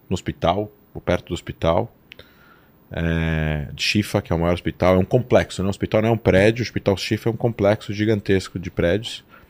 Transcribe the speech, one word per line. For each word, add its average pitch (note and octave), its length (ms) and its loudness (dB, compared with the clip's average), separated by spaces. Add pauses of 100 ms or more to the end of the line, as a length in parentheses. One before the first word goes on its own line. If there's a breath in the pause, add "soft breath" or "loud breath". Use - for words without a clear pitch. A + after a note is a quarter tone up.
no G2 60 -2
hospital, F2+ 560 -2 (240)
ou - 60 -12
perto - 280 -2
do F2 60 -6
hospital, F2 560 -2 (1000 soft breath)
é, D#2+ 840 -2
de - 100 -10
Shifa, - 380 0
que - 120 -16
é E2+ 40 2
o - 20 0
maior E2+ 140 2
hospital. F2 420 2
É F#2 40 4
um F#2 60 2
complexo, G#2 580 0
né? F#2 40 -2
O G2 40 -2
hospital G2+ 320 0
não A2 80 2
é - 20 4
um A#2 60 2
prédio, G#2 440 4
o G#2 40 -4
Hospital - 300 -2
Shifa - 340 -4
é - 20 -6
um G#2+ 40 -6
complexo G#2+ 560 0
gigantesco G2+ 680 -2
de F2 120 -8
prédios. F2+ 540 -2 (260 soft breath)